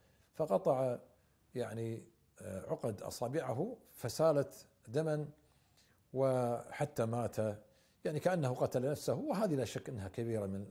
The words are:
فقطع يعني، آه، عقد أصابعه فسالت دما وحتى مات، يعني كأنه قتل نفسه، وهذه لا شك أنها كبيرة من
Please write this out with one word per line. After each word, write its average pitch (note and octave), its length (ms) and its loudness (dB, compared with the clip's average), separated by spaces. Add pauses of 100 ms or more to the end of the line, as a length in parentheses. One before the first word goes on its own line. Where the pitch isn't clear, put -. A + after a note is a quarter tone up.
(340)
فقطع D3 640 2 (580)
يعني، A2+ 480 -4 (380)
آه، G2 300 -8
عقد A#2+ 300 -2
أصابعه C3+ 760 -4 (140)
فسالت D3 760 2 (220)
دما D3+ 420 0 (840)
وحتى B2+ 920 2
مات، A2+ 320 0 (680)
يعني D#3 140 0
كأنه D#3+ 340 2
قتل C3 380 2
نفسه، C#3 220 0
وهذه G3+ 420 0
لا B2+ 100 2
شك - 240 -6
أنها G#2+ 180 -6
كبيرة A2+ 380 -2
من G2 260 -4